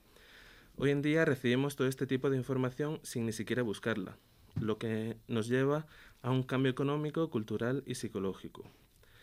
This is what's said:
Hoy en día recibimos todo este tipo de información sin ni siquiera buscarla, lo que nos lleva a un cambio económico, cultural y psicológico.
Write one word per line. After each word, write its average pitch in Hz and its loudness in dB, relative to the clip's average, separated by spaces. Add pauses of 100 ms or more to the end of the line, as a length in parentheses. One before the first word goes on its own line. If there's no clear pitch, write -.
(760)
Hoy 139 2
en 143 2
día 156 4
recibimos 135 2
todo 131 2
este 135 -2
tipo 135 2
de 135 2
información 131 -2
sin 117 -4
ni 110 -2
siquiera 113 -2
buscarla, 104 -2 (420)
lo 107 0
que 110 -2 (100)
nos 113 0
lleva 139 2 (360)
a 123 -2
un 131 2
cambio 131 2
económico, 151 0
cultural 113 -2
y 127 -6
psicológico. 95 -6 (600)